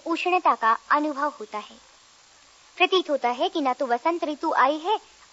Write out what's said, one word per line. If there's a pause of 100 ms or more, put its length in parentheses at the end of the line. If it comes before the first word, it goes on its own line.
उष्णता
का (200)
अनुभव
होता
है। (1000)
प्रतीत
होता
है
कि
न
तो
वसंत
ऋतु
आई
है (340)